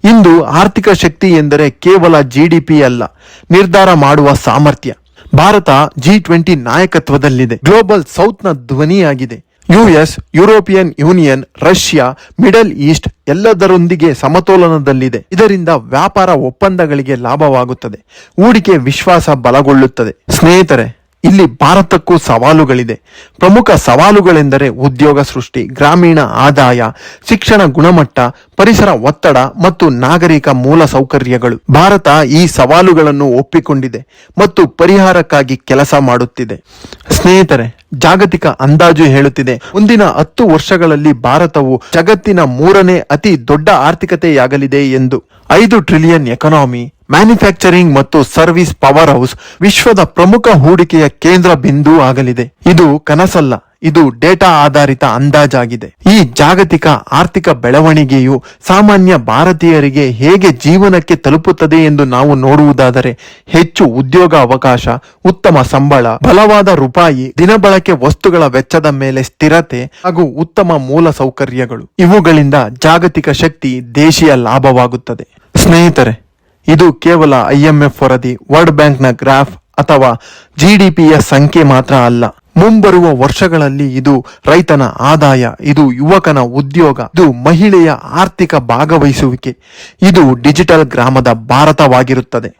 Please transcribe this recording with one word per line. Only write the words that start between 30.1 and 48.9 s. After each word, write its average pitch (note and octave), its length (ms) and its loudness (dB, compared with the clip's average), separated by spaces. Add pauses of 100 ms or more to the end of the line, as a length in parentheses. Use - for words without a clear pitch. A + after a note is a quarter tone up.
ಮೂಲ C#3 360 0
ಸೌಕರ್ಯಗಳು. B2+ 880 -4
ಭಾರತ E3+ 380 2 (180)
ಈ D#3+ 200 2
ಸವಾಲುಗಳನ್ನು D3+ 800 2
ಒಪ್ಪಿಕೊಂಡಿದೆ C3+ 800 -4 (320)
ಮತ್ತು F#3+ 280 0
ಪರಿಹಾರಕ್ಕಾಗಿ E3+ 880 0
ಕೆಲಸ C#3 380 -2
ಮಾಡುತ್ತಿದೆ. B2 680 -4 (480)
ಸ್ನೇಹಿತರೆ, D#3 840 0
ಜಾಗತಿಕ E3 520 0
ಅಂದಾಜು D#3 580 0
ಹೇಳುತ್ತಿದೆ, C#3 520 0
ಮುಂದಿನ G#3 480 0
ಹತ್ತು F3+ 440 -2
ವರ್ಷಗಳಲ್ಲಿ D#3 640 0
ಭಾರತವು C3+ 720 -2 (120)
ಜಗತ್ತಿನ F3+ 460 0
ಮೂರನೇ F3 580 0
ಅತಿ D3 500 -4
ದೊಡ್ಡ D3+ 200 0
ಆರ್ಥಿಕತೆಯಾಗಲಿದೆ C#3 1200 -2
ಎಂದು. C3 340 -2 (260)
ಐದು G#3 300 2
ಟ್ರಿಲಿಯನ್ D#3+ 480 0
ಎಕಾನಮಿ, B2+ 680 -2 (160)
ಮ್ಯಾನುಫ್ಯಾಕ್ಚರಿಂಗ್ F3+ 840 2
ಮತ್ತು C#3 280 0
ಸರ್ವಿಸ್ E3 540 -2
ಪವರ್ F#3+ 340 2